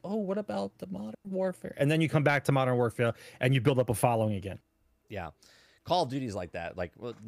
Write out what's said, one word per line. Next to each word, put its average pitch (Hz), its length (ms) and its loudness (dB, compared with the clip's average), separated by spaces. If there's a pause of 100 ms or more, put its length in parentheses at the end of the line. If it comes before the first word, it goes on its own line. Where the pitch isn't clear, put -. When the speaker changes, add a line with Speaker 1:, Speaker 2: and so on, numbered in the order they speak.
Speaker 1:
"Oh, 190 100 -6
what 196 240 -4
about 202 400 -6
the - 80 -14
modern 202 260 -10 (120)
warfare?" 190 520 -6
And 143 140 4
then 160 100 4
you 156 80 4
come 151 140 4
back 143 220 2
to 139 80 4
Modern 131 240 2
Warfare, 117 360 2 (280)
and 131 120 4
you 131 80 4
build 123 180 4
up 127 120 2
a 117 40 -2
following 110 420 2
again. 95 220 -8 (520)
Speaker 2:
Yeah. 90 200 -10 (520)
Call 170 220 2
of 131 40 -2
Duty 131 160 -4
is 101 120 -6
like 90 160 -8
that. 85 260 -8
Like, 90 180 -6
well, 117 180 -12 (140)